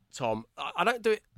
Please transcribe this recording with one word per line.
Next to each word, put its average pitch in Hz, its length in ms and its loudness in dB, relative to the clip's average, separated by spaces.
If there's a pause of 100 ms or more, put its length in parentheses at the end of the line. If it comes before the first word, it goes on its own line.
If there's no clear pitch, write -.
(140)
Tom, 113 320 -2 (120)
I, - 200 -8
I 175 80 2
don't 240 180 2
do 220 80 4
it 214 100 0 (160)